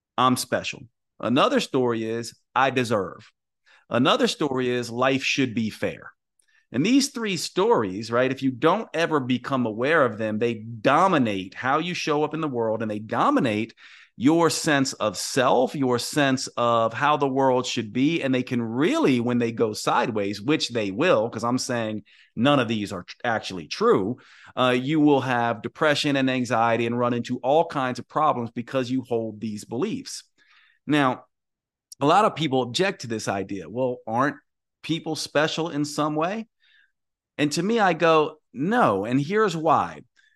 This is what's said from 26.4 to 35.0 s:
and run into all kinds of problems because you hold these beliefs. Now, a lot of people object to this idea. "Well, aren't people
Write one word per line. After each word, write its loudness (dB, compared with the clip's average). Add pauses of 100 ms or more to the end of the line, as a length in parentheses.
and -2
run 0
into -6
all 2
kinds -4
of -14
problems 0
because -4
you -2
hold -4
these -8
beliefs. -6 (600)
Now, 0 (800)
a 2
lot 6
of 0
people 0
object -2
to -12
this -6
idea. -6
"Well, -4
aren't 0 (480)
people -4